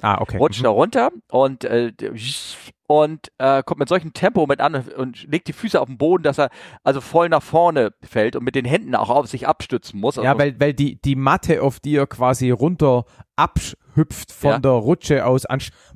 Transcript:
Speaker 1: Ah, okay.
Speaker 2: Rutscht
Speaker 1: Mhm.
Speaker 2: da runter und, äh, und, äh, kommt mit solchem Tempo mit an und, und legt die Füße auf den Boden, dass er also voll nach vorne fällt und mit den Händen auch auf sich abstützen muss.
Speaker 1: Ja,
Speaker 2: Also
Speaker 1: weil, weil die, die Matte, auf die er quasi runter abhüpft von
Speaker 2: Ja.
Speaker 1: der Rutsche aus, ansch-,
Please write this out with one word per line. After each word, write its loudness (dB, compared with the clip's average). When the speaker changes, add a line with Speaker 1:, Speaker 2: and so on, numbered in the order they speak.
Speaker 1:
Ah, 0
okay. -6
Speaker 2:
Rutscht 0
Speaker 1:
Mhm. -2
Speaker 2:
da 2
runter 2
und, 0
äh, 0
und, 2
äh, 2
kommt -4
mit -2
solchem -2
Tempo 0
mit 0
an 0
und, -8
und -8
legt -6
die -8
Füße -2
auf -2
den -14
Boden, 2
dass 0
er 0
also 2
voll 2
nach 2
vorne 2
fällt -2
und -8
mit -2
den -2
Händen -2
auch 0
auf 2
sich -10
abstützen -4
muss. -2
Speaker 1:
Ja, -4
Speaker 2:
Also 2
Speaker 1:
weil, 0
weil 2
die, -2
die 0
Matte, 0
auf 0
die -2
er 2
quasi 0
runter 2
abhüpft -2
von 0
Speaker 2:
Ja. 0
Speaker 1:
der 2
Rutsche 0
aus, 2
ansch-, -6